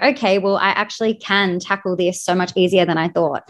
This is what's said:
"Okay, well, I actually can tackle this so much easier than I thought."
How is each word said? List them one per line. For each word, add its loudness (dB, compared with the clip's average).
"Okay, 2
well, 0
I 0
actually -2
can 0
tackle -4
this -2
so 0
much -2
easier 4
than 0
I 0
thought." -2